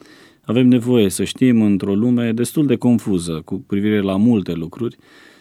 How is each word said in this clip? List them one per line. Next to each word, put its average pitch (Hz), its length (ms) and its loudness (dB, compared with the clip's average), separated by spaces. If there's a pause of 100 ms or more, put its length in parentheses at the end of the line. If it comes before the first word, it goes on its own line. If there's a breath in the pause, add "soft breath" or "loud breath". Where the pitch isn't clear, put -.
(460 soft breath)
Avem 127 220 2
nevoie 120 420 4
să 98 140 -4
știm, 117 380 2
într-o 98 340 0
lume 120 360 0
destul 120 340 -2
de 123 100 0
confuză 95 720 -2
cu - 220 -8
privire 104 340 0
la 98 140 -2
multe 104 380 2
lucruri, 85 420 -8 (460 soft breath)